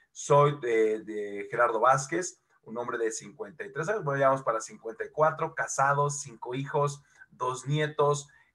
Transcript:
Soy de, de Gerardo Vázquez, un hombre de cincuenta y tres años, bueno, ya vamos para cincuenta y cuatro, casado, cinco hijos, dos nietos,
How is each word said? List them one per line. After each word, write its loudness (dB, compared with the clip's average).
Soy 4
de, 2
de -8
Gerardo 2
Vázquez, 0
un -10
hombre -6
de 0
cincuenta -12
y -12
tres -4
años, -2
bueno, -2
ya 6
vamos 4
para -2
cincuenta -12
y -10
cuatro, 0
casado, 2
cinco -10
hijos, -2
dos -6
nietos, 0